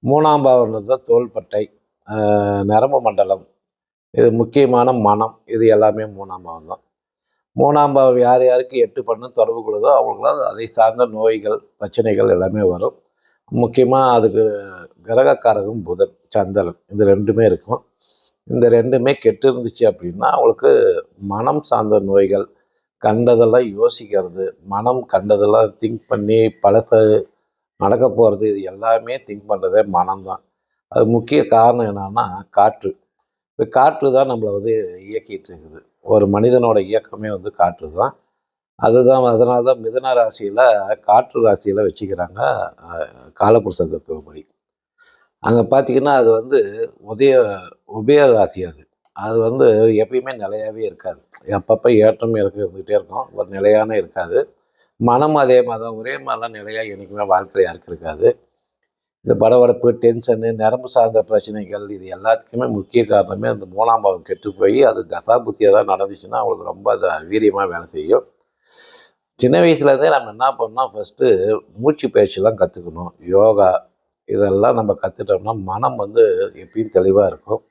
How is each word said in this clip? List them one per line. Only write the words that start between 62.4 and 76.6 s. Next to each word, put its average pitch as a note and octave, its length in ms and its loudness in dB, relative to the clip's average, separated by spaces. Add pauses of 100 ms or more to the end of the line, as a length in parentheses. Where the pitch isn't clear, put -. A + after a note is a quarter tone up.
முக்கிய A2 340 -2
காரணமே G2+ 440 -2
அந்த G#2 180 -8
மூணாம் A2 380 -2
பாவம் F#2 240 -2
கெட்டு G2 240 -8
போய் G2 300 0
அது A2+ 240 2
தசாபுத்தியா A2 640 0
தான் G2 200 2
நடந்துச்சுன்னா G2 480 -6
அவங்களுக்கு F2 320 -6
ரொம்ப G2 200 -6
அது E2+ 360 -6
வீரியமா G2 400 0
வேலை F2 160 -10
செய்யும். E2 420 -2 (1120)
சின்ன C3+ 200 2
வயசுலேருந்தே C#3+ 480 2
நம்ம B2+ 220 0
என்ன A#2+ 200 -2
பண்ணோம், A#2 400 -6
ஃபஸ்ட்டு G#2+ 360 -4 (500)
மூச்சு C#3+ 320 -4
பயிற்சிலாம் G#2 500 0
கத்துக்கணும், F2 540 -6 (140)
யோகா, G2+ 440 4 (580)
இதெல்லாம் G2+ 460 0
நம்ம G#2+ 180 -2
கத்துட்டோம்னா F#2+ 600 -4 (100)
மனம் A2 340 -6
வந்து G#2+ 260 0 (320)
எப்பயும் G#2+ 400 -8